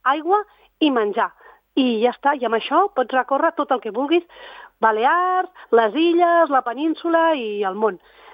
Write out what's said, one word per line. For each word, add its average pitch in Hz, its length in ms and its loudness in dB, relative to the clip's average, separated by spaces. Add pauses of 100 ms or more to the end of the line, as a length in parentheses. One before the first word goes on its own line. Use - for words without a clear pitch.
aigua 311 340 0 (420)
i 311 100 4
menjar. 214 420 -2 (420)
I 247 260 0
ja 240 120 2
està, - 260 -2
i 240 60 -4
amb 226 100 -2
això 302 300 0 (100)
pots 247 180 -4
recórrer 277 440 0
tot 285 160 -4
el 247 80 -2
que 220 100 -8
vulguis, 285 320 0 (560)
Balears, 339 680 0 (220)
les 226 220 4
illes, 339 560 2
la 269 120 2
península 320 760 0
i 208 320 -4
el 190 80 -4
món. 208 240 -2 (340)